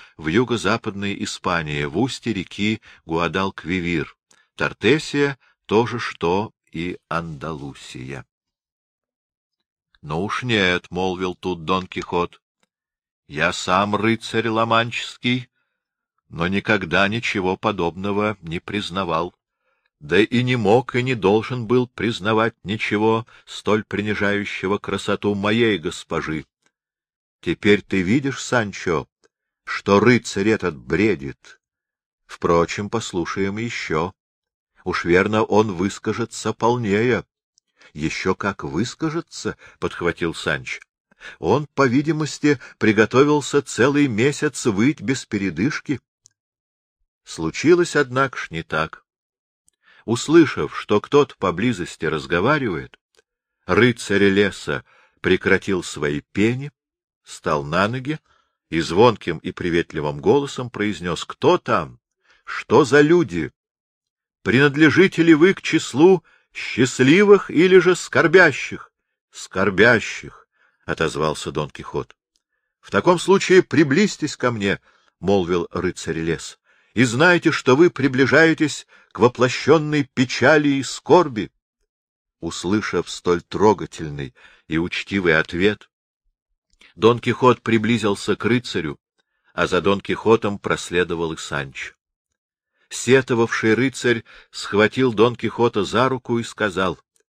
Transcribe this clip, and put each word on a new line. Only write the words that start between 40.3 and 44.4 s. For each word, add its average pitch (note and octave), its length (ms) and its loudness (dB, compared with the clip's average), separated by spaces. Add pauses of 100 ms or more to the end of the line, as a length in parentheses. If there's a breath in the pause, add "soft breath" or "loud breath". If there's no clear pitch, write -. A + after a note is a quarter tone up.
Санч. - 460 -6 (580 loud breath)
«Он, B2+ 360 0
по C#3 120 2
видимости, D3 720 0 (200 loud breath)
приготовился B2+ 840 2
целый C#3+ 460 0
месяц C#3 580 -2